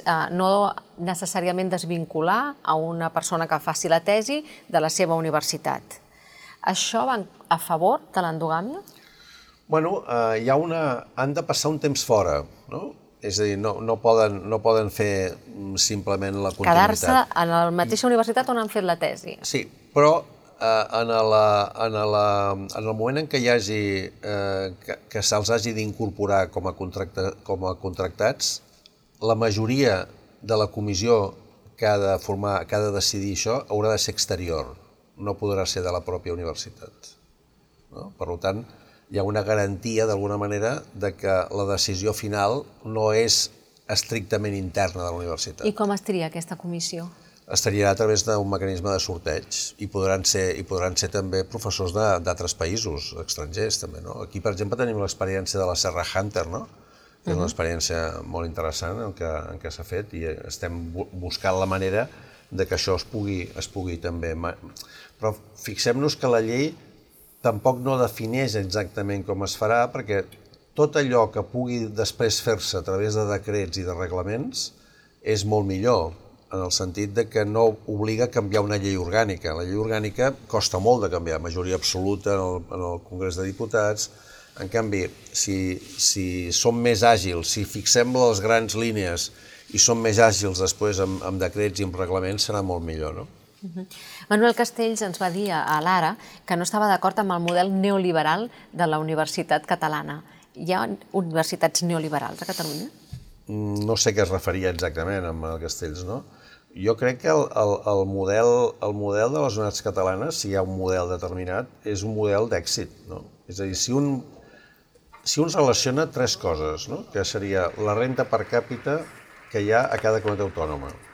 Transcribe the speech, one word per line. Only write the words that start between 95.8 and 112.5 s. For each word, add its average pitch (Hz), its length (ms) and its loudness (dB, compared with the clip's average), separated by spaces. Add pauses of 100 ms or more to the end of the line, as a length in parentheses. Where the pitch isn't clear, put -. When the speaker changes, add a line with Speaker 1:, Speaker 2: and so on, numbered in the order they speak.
Speaker 1:
l'Ara 180 360 2 (280)
que 180 140 0
no 175 80 -2
estava 214 240 2
d'acord 190 280 2
amb 196 120 0
el 175 80 0
model 175 320 2 (100)
neoliberal 185 680 2 (240)
de 165 140 2
la 156 120 2
universitat 156 640 0
catalana. 151 560 -2 (320)
Hi 165 200 -4
ha 196 100 0 (300)
universitats 165 680 0
neoliberals 156 640 -2
a - 20 -8
Catalunya? 170 440 -6 (580)
Speaker 2:
Mm, 104 400 -4
no 110 100 2
sé 110 160 4
què 104 80 4
es 92 80 4
referia 92 400 0
exactament 87 560 -2
amb 80 220 -6
el 80 160 -6
Castells, 85 400 -8
no? 110 180 -6 (540)
Jo 104 220 0
crec 127 240 0
que - 80 0
el, 151 160 4 (100)
el, 107 160 4 (220)
el 98 160 4
model, 101 420 4 (300)
el 104 160 -2
model 104 340 2
de 151 140 0
les 113 100 -2
universitats 104 300 -4
catalanes, 98 560 -2
si 101 100 -6
hi 98 60 0
ha 95 80 2
un 92 120 -4
model 92 320 0
determinat, 92 600 -4 (160)
és 104 180 -2
un 110 140 -4
model 107 320 2
d'èxit, 92 420 -2 (160)